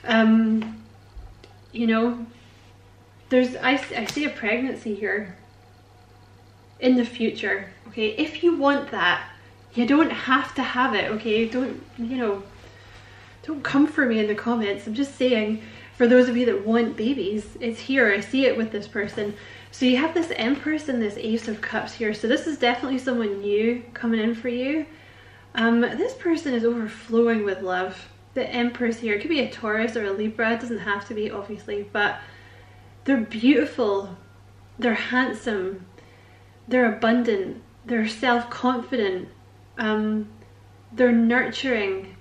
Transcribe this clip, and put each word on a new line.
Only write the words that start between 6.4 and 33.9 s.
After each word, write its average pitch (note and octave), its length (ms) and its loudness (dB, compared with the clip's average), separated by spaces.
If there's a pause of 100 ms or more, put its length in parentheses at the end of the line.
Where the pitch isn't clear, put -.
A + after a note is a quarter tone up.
in B3+ 160 6
the B3 80 4
future, G3+ 680 -4 (180)
okay? G#3+ 200 -2
If - 340 -4
you E4+ 140 4
want C#4 340 2
that, F3+ 400 0 (440)
you A#3+ 120 2
don't C#4+ 240 6
have C4 460 0
to C4+ 60 -2
have B3 320 0
it, - 180 -2
okay? A3 360 0
Don't, B3 340 -4 (140)
you A#3+ 200 -6
know, G3+ 260 -2 (1000)
don't D4+ 180 -8
come C#4+ 240 4
for D4+ 180 0
me A3+ 140 2
in G#3+ 80 2
the G#3 80 -2
comments. G#3+ 520 -2
I'm A3 80 -6
just C#4 200 -4
saying, A3 480 0 (340)
for B3 100 4
those B3 220 8
of A#3+ 80 -2
you A#3+ 100 2
that G3 200 0
want A3+ 300 2
babies, G#3+ 640 -4
it's A#3 200 -6
here. B3 320 4
I G3+ 80 0
see C4 260 0
it A#3 100 4
with A3 160 -4
this G#3 160 -8
person. G#3 460 -6 (360)
So - 160 0
you B3+ 100 6
have D#4+ 160 2
this E4 240 0
Empress C#4+ 520 -2
and B3 120 -2
this G#3 160 -2
Ace A3+ 320 -2
of G#3+ 140 -6
Cups - 320 -6
here. G#3+ 180 -2
So A3 160 -4
this C#4+ 180 0
is D4+ 120 -4
definitely B3+ 400 0
someone A3+ 420 -2
new G#3+ 420 0 (120)
coming A3+ 260 0
in A3+ 140 0
for A3+ 140 -6
you. C4+ 360 -2 (680)
Um, A#3 260 4
this D4 340 0
person D#4 380 -2
is A#3 120 0
overflowing A3+ 800 0
with F#3+ 180 -2
love. F#3 460 -4 (260)
The B3+ 140 -2
Empress A#3+ 500 -2
here, G#3+ 160 -2
it G#3 60 -2
could D4+ 100 -8
be D#4 100 2
a B3 100 -2
Taurus A3 460 -2
or A3+ 80 -2
a G3 80 -2
Libra, A3 400 -2
it A3+ 80 -2
doesn't A#3 180 -6
have G3+ 300 -4
to A#3+ 60 -10
be, G#3+ 160 -4
obviously, G#3 640 -8
but G#3 260 0 (840)
they're C4+ 140 4
beautiful, A3 960 2 (640)